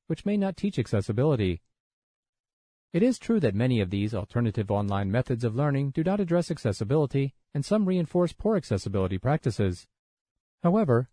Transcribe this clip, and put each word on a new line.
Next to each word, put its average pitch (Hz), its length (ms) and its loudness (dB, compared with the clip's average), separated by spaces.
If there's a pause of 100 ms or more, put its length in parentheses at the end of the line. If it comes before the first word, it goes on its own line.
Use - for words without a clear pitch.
which - 200 -6
may 208 120 0
not 190 180 -2
teach - 220 -4
accessibility. 110 840 0 (1300)
It 170 80 2
is 240 160 4
true 226 220 0
that 110 160 2
many 120 260 2
of 90 80 -2
these 101 240 -2
alternative 107 580 -2
online 101 400 0
methods 120 320 -2
of 110 120 -2
learning 139 360 0
do 160 120 -4
not 190 160 0
address 175 320 0
accessibility, 135 840 0 (200)
and 143 120 -2
some 208 200 2
reinforce 180 480 0
poor 220 220 -2
accessibility 98 600 -2
practices. 107 720 -2 (760)
However, 170 500 2